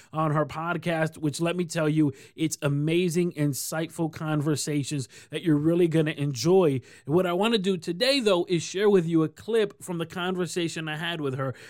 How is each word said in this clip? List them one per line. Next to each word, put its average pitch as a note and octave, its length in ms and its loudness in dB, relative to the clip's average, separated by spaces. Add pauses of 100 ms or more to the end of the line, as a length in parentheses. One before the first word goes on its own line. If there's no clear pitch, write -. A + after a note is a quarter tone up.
(120)
on D#3 200 0
her D3+ 140 2
podcast, D#3+ 720 -4
which, D3 220 -4
let E3+ 160 0
me F3+ 80 -2
tell D#3+ 240 -2
you, D3+ 240 2 (240)
it's D#3 280 -2
amazing, E3 720 0
insightful D#3+ 800 -2
conversations D3 960 -2 (220)
that D#3+ 140 -8
you're D3+ 160 4
really E3+ 280 4
gonna D#3 220 2
enjoy. C#3+ 720 2 (240)
And C#3+ 80 -2
what F3+ 140 2
I F3 60 0
wanna G#3+ 260 2
do F#3+ 180 0
today, G#3 420 0
though, G3 300 2
is E3 140 0
share G3+ 260 2
with F#3 180 4
you E3 140 4
a D#3 80 2
clip G#3+ 540 -2
from F3 160 -6
the E3 80 -4
conversation F3 840 -4
I D3+ 80 -6
had E3+ 240 -6
with C3+ 140 -2
her, C3+ 180 -4 (160)